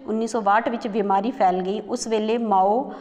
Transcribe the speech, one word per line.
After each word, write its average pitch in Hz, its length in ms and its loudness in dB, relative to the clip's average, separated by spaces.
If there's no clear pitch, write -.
ਉੱਨੀ 220 220 -2
ਸੌ 226 140 -2
ਬਾਹਠ 208 280 2
ਵਿੱਚ 233 180 -4
ਬਿਮਾਰੀ 202 440 0
ਫੈਲ 185 300 2
ਗਈ, 196 200 -4
ਉਸ 233 260 -6
ਵੇਲੇ 220 300 0
ਮਾਓ 208 640 2